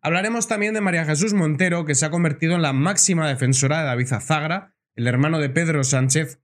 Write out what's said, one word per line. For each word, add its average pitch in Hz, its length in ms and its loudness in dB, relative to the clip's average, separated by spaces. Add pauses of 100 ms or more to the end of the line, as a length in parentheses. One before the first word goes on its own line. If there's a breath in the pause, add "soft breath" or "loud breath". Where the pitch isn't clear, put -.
Hablaremos 190 460 -2
también 214 260 -2
de 220 60 -2
María 175 240 0
Jesús 156 300 0
Montero, 170 500 0
que 151 100 -2
se 139 120 0
ha 151 40 -2
convertido 165 460 0
en 175 60 2
la 147 100 2
máxima 165 560 2
defensora 135 520 0
de 156 80 -2
David 123 260 -2
Azagra, 156 600 -4 (220)
el 120 120 -2
hermano 147 320 2
de 143 100 -2
Pedro 160 340 0
Sánchez. 131 600 0